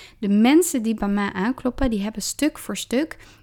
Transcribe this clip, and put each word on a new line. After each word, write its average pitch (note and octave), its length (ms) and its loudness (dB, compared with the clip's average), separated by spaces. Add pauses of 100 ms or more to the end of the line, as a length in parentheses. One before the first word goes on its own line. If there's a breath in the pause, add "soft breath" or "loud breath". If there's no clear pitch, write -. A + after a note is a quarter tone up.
(200 loud breath)
de G3+ 80 -4
mensen B3 540 4
die A3+ 120 -2
bij G#3 140 -4
mij G3+ 260 -2
aankloppen, B3 560 -2
die G#3 120 -2
hebben G#3 200 -6
stuk - 360 -2
voor - 200 -10
stuk C#4+ 400 -4 (260 loud breath)